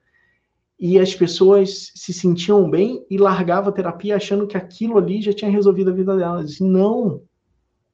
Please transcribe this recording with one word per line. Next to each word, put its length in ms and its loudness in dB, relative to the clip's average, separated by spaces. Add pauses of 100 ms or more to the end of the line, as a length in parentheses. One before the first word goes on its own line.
(800)
e 200 2
as 160 2
pessoas 800 2
se 180 -12
sentiam 560 2
bem 400 -2
e 80 -4
largavam 540 0
a 20 -4
terapia 440 -6
achando 300 -2
que 100 -10
aquilo 420 -4
ali 240 0
já 100 -2
tinha 180 -4
resolvido 400 2
a 40 -2
vida 220 -2
delas. 440 -4
Não! 640 0 (720)